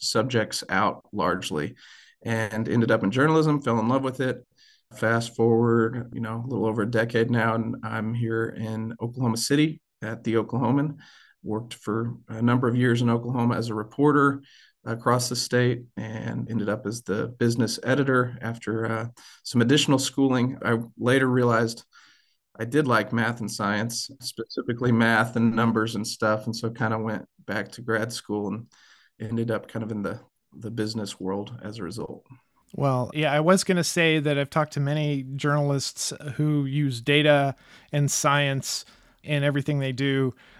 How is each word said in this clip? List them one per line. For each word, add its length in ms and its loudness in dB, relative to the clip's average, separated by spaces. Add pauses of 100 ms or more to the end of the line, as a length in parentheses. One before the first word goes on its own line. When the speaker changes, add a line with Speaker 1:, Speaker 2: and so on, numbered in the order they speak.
Speaker 1:
subjects 600 0
out 440 -2
largely, 640 -2 (500)
and 440 -4
ended 240 2
up 100 2
in 80 0
journalism, 520 2
fell 180 0
in 80 0
love 160 0
with 160 -6
it. 260 -4 (480)
Fast 400 0
forward, 800 2
you 80 -8
know, 240 -6
a 20 -10
little 200 -2
over 160 0
a 80 -2
decade 400 2
now, 240 2
and 280 -2
I'm 320 -6
here 420 -2
in 440 -6
Oklahoma 380 -2
City 420 0 (220)
at 200 -8
The 120 0
Oklahoman. 640 0 (440)
Worked 320 -8
for 400 -4 (140)
a 140 -8
number 260 4
of 80 0
years 260 2
in 80 2
Oklahoma 460 0
as 140 -2
a 40 -4
reporter 680 2 (420)
across 440 0
the 80 -4
state 480 0 (120)
and 540 -6
ended 180 -2
up 180 -4
as 160 -6
the 260 -2 (100)
business 460 0
editor 560 2
after, 460 -4
uh, 200 -4 (380)
some 160 0
additional 380 4
schooling. 680 0
I 140 2 (200)
later 300 2
realized 560 2 (760)
I 60 -6
did 240 2
like 240 2
math 280 0
and 100 -6
science, 600 -4 (100)
specifically 680 -4
math 460 4
and 180 4
numbers 400 2
and 120 -6
stuff. 400 -2
And 80 -4
so 160 -6
kind 240 -2
of 80 -4
went 220 -6 (220)
back 260 -6
to 80 -16
grad 320 -2
school 360 -6
and 180 -8 (540)
ended 320 -4
up 160 -6
kind 160 -8
of 80 -8
in 100 -4
the, 160 -6 (400)
the 140 -10
business 480 -6
world 420 -6
as 160 -14
a 60 -10
result. 420 -12 (480)
Speaker 2:
Well, 400 0
yeah, 180 0
I 60 4
was 240 6
gonna 220 2
say 340 2
that 180 0
I've 140 -2
talked 220 0
to 80 -2
many 420 0 (140)
journalists 760 0 (220)
who 300 2
use 360 0
data 540 4 (380)
and 180 2
science 760 0 (380)
in 220 0
everything 340 0
they 140 -2
do, 420 0 (260)